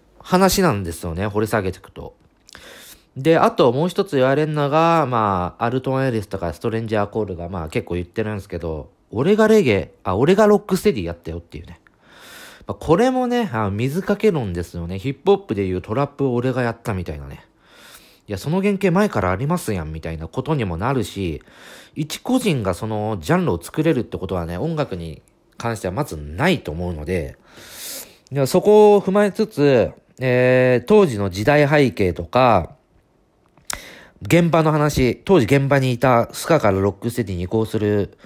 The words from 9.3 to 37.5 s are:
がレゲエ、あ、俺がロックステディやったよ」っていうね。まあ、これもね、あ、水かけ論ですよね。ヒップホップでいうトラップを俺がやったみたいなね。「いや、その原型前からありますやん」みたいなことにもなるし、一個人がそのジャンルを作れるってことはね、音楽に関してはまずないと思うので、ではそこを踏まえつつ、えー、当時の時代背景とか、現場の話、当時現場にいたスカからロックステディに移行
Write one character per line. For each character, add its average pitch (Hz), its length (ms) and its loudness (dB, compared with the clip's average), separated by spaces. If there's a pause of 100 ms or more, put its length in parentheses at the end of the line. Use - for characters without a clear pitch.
が 220 100 4
レ 214 160 6
ゲ 131 80 2
エ、 98 320 0
あ、 95 140 -2
俺 147 180 4
が 214 140 4
ロ 208 80 6
ッ 202 40 4
ク 190 160 -2
ス 180 60 -4
テ 208 120 2
デ 104 80 -6
ィ - 20 -6
や 82 80 -6
っ 82 40 -10
た - 140 -14
よ」 85 80 -8
っ - 20 -10
て - 160 -20
い 78 60 -14
う 78 40 -18
ね。 85 140 -20 (840)
ま 101 60 -8
あ、 - 20 -6
こ - 220 2
れ 247 160 2
も 254 160 -2
ね、 240 240 -2
あ、 110 180 -2
水 135 320 -4
か 202 140 -2
け 208 160 2
論 117 200 -4
で 87 120 -6
す - 100 -20
よ 170 140 -8
ね。 95 100 -8
ヒ 98 120 -6
ッ 135 120 -10
プ 185 80 2
ホ 202 60 8
ッ - 20 -2
プ 196 160 -6
で 98 100 -2
い 92 100 -2
う 90 60 -2
ト 101 140 -8
ラ 139 100 0
ッ - 40 -8
プ - 180 -4
を 127 80 0
俺 123 180 -2
が 127 100 -4
や 120 100 -2
っ 117 100 -10
た 117 100 -6
み 92 120 -6
た 85 100 -10
い 73 60 -14
な 69 80 -16
ね。 73 160 -18 (840)
「い 101 60 -10
や、 95 60 -6
そ 139 120 -8
の 180 100 0
原 202 120 0
型 196 180 0
前 190 180 2
か 120 120 -2
ら 92 100 0
あ 92 60 -2
り 120 100 -4
ま 175 120 -2
す 113 140 -6
や 87 120 -4
ん」 78 100 -10
み 80 60 -10
た 82 100 -10
い 80 80 -8
な 78 80 -10
こ - 160 -8
と 156 140 -2
に 123 80 -2
も 87 120 -6
な 110 160 -4
る 123 120 -2
し、 85 360 -8 (540)
一 147 240 -8
個 254 220 -2
人 147 240 -2
が 92 100 -2
そ 110 140 -8
の 107 320 -4
ジ 78 120 -2
ャ 170 40 4
ン 185 80 0
ル 131 80 0
を 85 100 -4
作 - 220 -6
れ 160 100 2
る 127 60 -2
っ 104 40 -4
て - 140 -12
こ 95 80 -10
と 95 80 -6
は 87 100 -4
ね、 85 140 -8
音 160 160 -4
楽 143 220 -6
に 82 260 -12 (340)
関 117 200 -6
し - 40 -12
て - 60 -6
は 90 80 -6
ま 135 80 -4
ず 92 140 -8
な 78 320 -4
い 175 140 0
と - 100 -10
思 90 180 -6
う 87 40 -6
の 76 100 -10
で、 80 320 -6 (960)
で 139 80 -2
は 131 80 0
そ 180 120 2
こ 208 360 8
を 196 40 4
踏 185 120 -2
ま 208 120 4
え 202 60 0
つ 214 160 -2
つ、 131 460 2 (260)
え 127 640 4
ー、 - 60 -16
当 208 180 6
時 123 100 -2
の 101 140 -2
時 95 140 -6
代 147 240 4
背 143 240 4
景 92 200 0
と 85 120 -6
か、 113 500 2 (1500)
現 170 260 4
場 160 140 4
の 156 100 2
話、 147 500 0
当 190 160 4
時 123 60 4
現 139 240 2
場 139 120 4
に 131 120 0
い 117 60 -4
た 120 340 2
ス - 140 -12
カ 160 120 4
か 107 140 2
ら 95 80 2
ロ 98 120 0
ッ - 20 -8
ク - 160 -6
ス 120 60 -10
テ 123 80 -2
デ 98 100 -8
ィ - 20 -6
に 85 60 -4
移 92 40 -6
行 110 200 -2